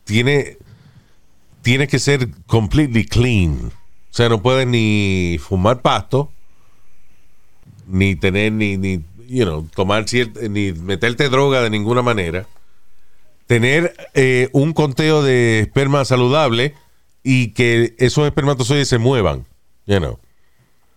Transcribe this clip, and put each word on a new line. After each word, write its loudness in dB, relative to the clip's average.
tiene, 0
tiene 2
que 0
ser 0
completely 2
clean. 0
O -14
sea, 2
no 0
puedes 2
ni 0
fumar 0
pasto, -2
ni 0
tener, 0
ni, -2
ni, -4
you 0
know, -4
tomar 0
cier-, -2
ni -2
meterte -2
droga 2
de 0
ninguna 0
manera. -2
Tener, 2
eh, 2
un 2
conteo 2
de 2
esperma 0
saludable 0
y 0
que 2
esos 2
espermatozoides 0
se 2
muevan, 2
you 2
know. -4